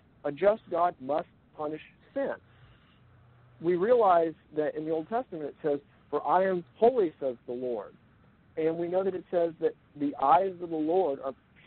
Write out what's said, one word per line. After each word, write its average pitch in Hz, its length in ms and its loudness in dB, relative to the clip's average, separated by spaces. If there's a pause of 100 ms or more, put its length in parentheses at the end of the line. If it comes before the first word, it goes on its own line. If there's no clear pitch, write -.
(260)
a 147 60 -4
just 196 380 2
God 175 300 0
must 139 300 -4 (260)
punish 151 260 -8 (320)
sin. 247 220 -4 (1300)
We 175 160 2
realize 185 560 4 (220)
that 151 200 -2
in 156 80 -6
the 156 80 -6
Old 156 160 -4
Testament 196 380 -6
it 120 160 -12
says, 147 180 -2 (300)
"For 147 180 -4
I 170 160 4
am 185 220 -2 (100)
holy," 220 460 2
says 127 240 -4
the 127 80 -8
Lord. 117 400 -6 (640)
And 160 200 0
we 170 120 -4
know 185 120 0
that 190 140 -2
it 170 160 -10
says 170 300 2
that 156 140 0 (200)
the 143 220 -2
eyes 170 340 4 (100)
of 175 80 -8
the 165 60 -6
Lord 156 460 0
are 131 120 -6 (340)